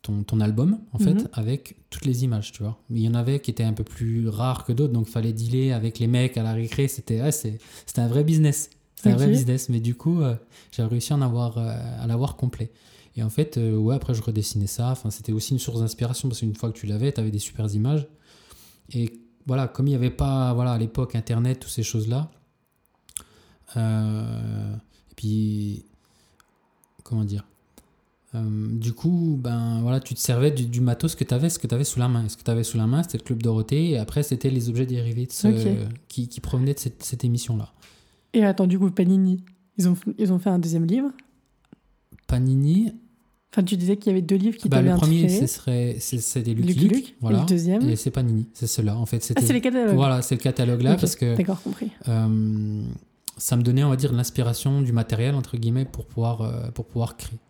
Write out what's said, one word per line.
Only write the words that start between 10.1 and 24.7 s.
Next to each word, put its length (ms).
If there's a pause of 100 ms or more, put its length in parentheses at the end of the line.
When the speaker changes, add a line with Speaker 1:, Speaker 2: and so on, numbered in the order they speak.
Speaker 1:
euh, 140 (360)
j'ai 120
réussi 300
à 40
en 40
avoir, 360
euh, 180 (240)
à 80
l'avoir 300
complet. 340 (460)
Et 40
en 80
fait, 280
euh, 180
ouais, 180
après, 200
je 100
redessinais 440
ça. 220
Enfin, 220
c'était 220
aussi 200
une 60
source 220
d'inspiration, 480
parce 100
qu'une 160
fois 160
que 60
tu 100
l'avais, 240
t'avais 200
des 80
super 340
images. 340 (840)
Et 280 (280)
voilà, 200
comme 200
il 40
y 40
avait 160
pas, 420
voilà, 200
à 40
l'époque, 380
Internet, 440
toutes 120
ces 120
choses-là, 460 (1500)
euh, 1000